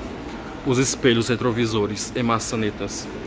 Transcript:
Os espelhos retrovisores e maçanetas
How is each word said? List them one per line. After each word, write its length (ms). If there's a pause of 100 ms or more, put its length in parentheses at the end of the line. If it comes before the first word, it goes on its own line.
(680)
Os 100
espelhos 520
retrovisores 840
e 80
maçanetas 840 (200)